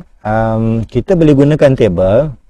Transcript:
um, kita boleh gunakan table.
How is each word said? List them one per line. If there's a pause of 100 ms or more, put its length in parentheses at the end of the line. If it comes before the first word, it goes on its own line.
(220)
um,
kita
boleh
gunakan
table. (120)